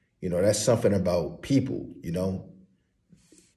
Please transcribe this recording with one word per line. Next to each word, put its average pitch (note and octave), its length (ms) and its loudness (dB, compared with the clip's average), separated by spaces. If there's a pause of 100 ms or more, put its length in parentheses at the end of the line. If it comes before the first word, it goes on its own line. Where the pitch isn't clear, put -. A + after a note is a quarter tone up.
(200)
you F2+ 80 -6
know, F2 140 0
that's A2 160 4
something A2 340 2
about F2 480 0
people, - 480 0 (140)
you E2 100 -6
know. F#2+ 320 -4 (1120)